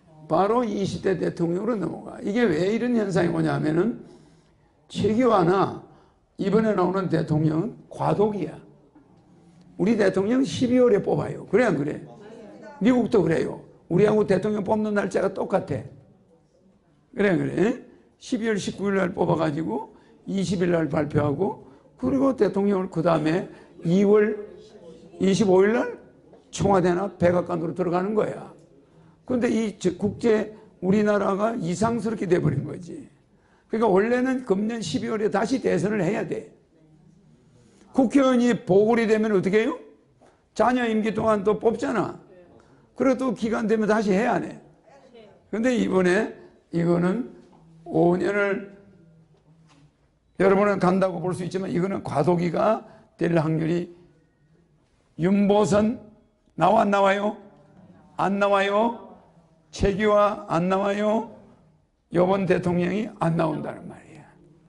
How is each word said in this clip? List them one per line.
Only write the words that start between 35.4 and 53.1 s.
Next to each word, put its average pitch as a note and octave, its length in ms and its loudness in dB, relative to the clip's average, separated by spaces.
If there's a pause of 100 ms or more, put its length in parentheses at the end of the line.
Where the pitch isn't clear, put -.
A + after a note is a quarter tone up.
대선을 F#3 420 0
해야 G3 240 -2
돼. - 260 -10 (1400)
국회의원이 B3 760 2
보궐이 G#3+ 420 4
되면 A3 240 2
어떻게 G3 300 2
해요? C4+ 180 -2 (720)
자녀 B3 320 2
임기 A3 280 -2
동안 A3 300 0
또 G#3 140 0
뽑잖아. G#3+ 600 -2 (760)
그리고 B3+ 220 2
또 B3+ 160 -2
기간 A3+ 320 -4
되면 G#3+ 220 2
다시 G#3 240 2
해야 A3 220 2
안 D#3 100 -2
해? - 180 -14 (880)
근데 A3+ 260 0
이번에 F#3+ 600 0 (360)
이거는 F3 600 0 (540)
오 F3 300 2
년을 G3+ 600 -2 (1600)
여러분은 G3 400 4
간다고 F#3 400 0
볼 F3 140 -4
수 E3+ 100 -8
있지만 F#3 280 -6
이거는 G3 320 -4
과도기가 F3 840 0 (320)